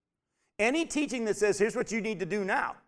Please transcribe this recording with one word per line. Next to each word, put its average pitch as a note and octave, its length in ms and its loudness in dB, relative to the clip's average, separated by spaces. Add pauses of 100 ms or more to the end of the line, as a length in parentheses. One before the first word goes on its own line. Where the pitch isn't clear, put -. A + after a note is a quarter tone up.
(600)
Any C#4 260 2
teaching B3 400 -2
that G#3 120 0
says, G#3 220 2
"Here's G#3 160 2
what A#3 160 -2
you A3 100 -2
need G#3 180 -2
to F#3 60 -4
do G3 180 -2
now." G3+ 340 -2 (100)